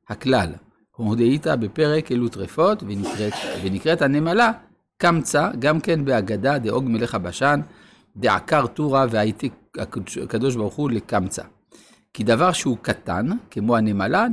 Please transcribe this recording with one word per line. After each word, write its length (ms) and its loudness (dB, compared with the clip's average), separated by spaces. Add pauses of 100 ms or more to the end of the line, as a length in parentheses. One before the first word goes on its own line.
הכלל. 420 0 (420)
כמו 220 -2
דהית 320 2
בפרק 640 0
אלו 180 0
טרפות, 540 0
ונקראת, 500 -4 (300)
ונקראת 380 -2
הנמלה 500 2 (460)
קמצא, 520 2 (100)
גם 200 2
כן 260 0
בהגדה, 520 0
דאוג 300 -2
מלך 280 0
הבשן, 440 0 (560)
דעקר 520 2
טורה, 420 2
והייתי 400 0 (280)
הקדוש, 400 -8
הקדוש 380 -2
ברוך 180 -2
הוא 180 -2
לקמצא. 520 -2 (720)
כי 100 -6
דבר 280 4
שהוא 300 -2
קטן, 480 -2 (220)
כמו 240 0
הנמלה, 580 2